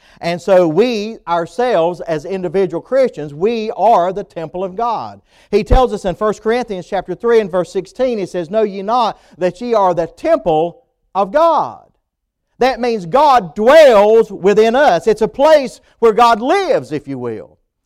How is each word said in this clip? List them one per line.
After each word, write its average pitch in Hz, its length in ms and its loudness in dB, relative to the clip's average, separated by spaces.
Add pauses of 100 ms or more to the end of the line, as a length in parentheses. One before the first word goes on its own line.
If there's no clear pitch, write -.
(220)
And 170 180 -4
so 180 260 4
we 214 520 -2 (100)
ourselves, 170 720 -2
as 156 240 -6
individual 175 560 -4
Christians, 185 540 -4
we 220 380 -2
are 185 420 0
the 202 100 -10
temple 175 400 -10
of 185 120 -10
God. 160 440 -6 (300)
He 208 120 0
tells 247 300 2
us 208 140 -8
in 175 80 -2
First 214 260 -4
Corinthians 220 460 -6
chapter 185 280 -6
three 233 260 2
and 202 100 -4
verse 185 200 -4
sixteen, 240 460 -4
he 196 80 -6
says, 175 240 -8
"Know 214 140 -2
ye 196 180 -4
not 214 400 -4 (160)
that 175 240 -4
ye 240 140 -4
are 196 180 2
the 165 140 -2
temple 170 800 -2 (280)
of 196 180 -2
God?" 226 580 0 (680)
That 240 220 -2
means 233 240 -4
God 240 500 2
dwells 220 800 6
within 208 420 2
us. 240 320 2
It's 214 160 0
a 214 60 0
place 277 540 2 (160)
where 226 160 4
God 233 260 4
lives, 247 520 -2
if 151 140 -8
you 139 120 -10
will. 107 400 -10 (280)